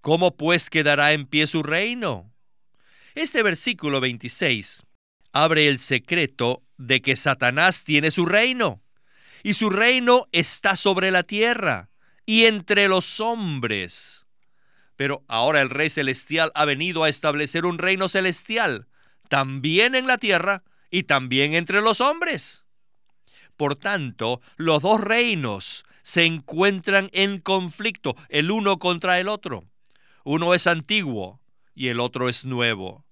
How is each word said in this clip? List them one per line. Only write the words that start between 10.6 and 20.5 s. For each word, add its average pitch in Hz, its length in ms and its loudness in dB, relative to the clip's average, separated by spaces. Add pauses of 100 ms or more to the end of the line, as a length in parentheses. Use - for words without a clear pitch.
sobre 190 340 2
la 180 140 2
tierra 208 680 -2 (340)
y 226 200 4
entre 202 420 2
los 190 320 0
hombres. 139 1080 -6 (680)
Pero 139 320 -4
ahora 131 340 2
el 135 100 2
Rey 147 200 -2
Celestial 147 640 -2
ha 151 120 2
venido 160 360 -2
a 156 60 4
establecer 151 580 -2
un 175 120 -4
reino 185 300 -2
celestial, 185 760 -2 (420)
también 147 680 0
en 254 140 -2
la 254 100 2
tierra 190 460 0 (260)